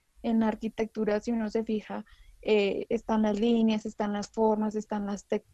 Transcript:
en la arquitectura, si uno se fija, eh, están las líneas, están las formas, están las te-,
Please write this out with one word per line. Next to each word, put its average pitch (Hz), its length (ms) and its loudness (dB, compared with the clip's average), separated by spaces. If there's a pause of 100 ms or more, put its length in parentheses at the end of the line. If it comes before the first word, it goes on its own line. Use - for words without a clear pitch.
(240)
en 233 160 2
la 220 80 4
arquitectura, 214 720 -2
si 233 120 -4
uno 220 180 -2
se 226 140 -2
fija, 214 420 -6 (360)
eh, 202 480 2
están 220 340 0
las 208 160 0
líneas, 226 460 2
están 208 280 -4
las 202 160 -6
formas, 214 460 0
están 214 300 -4
las 202 220 -8
te-, 208 260 -4